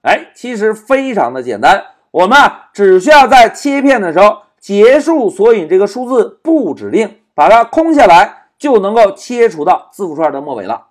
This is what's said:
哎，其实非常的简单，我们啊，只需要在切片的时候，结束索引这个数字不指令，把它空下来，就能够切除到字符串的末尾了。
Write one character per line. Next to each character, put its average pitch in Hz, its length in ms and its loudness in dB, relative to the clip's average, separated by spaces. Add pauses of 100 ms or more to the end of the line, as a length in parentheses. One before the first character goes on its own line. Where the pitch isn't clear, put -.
哎， 247 340 -4
其 247 220 -12
实 214 160 -2
非 262 420 -6
常 131 180 -4
的 131 100 -10
简 117 180 -8
单， 175 240 0 (260)
我 175 160 0
们 233 100 2
啊， - 360 0
只 190 260 2
需 185 120 0
要 277 180 6
在 240 220 4
切 277 320 -6
片 269 180 0
的 180 100 -6
时 156 80 -4
候， 208 200 2 (200)
结 214 400 2
束 294 300 -2
索 214 260 0
引 170 140 -6
这 180 80 0
个 196 100 0
数 247 220 -10
字 247 340 -2
不 294 300 -2
指 104 160 -12
令， 202 300 -4 (160)
把 151 160 2
它 233 120 4
空 320 320 -2
下 277 120 2
来， 175 400 2 (120)
就 277 200 0
能 196 160 -4
够 214 180 2
切 233 380 -4
除 160 140 -10
到 170 280 -2
字 196 140 -10
符 151 100 -12
串 156 160 -4
的 139 80 -10
末 143 140 -12
尾 107 100 -12
了。 104 260 -10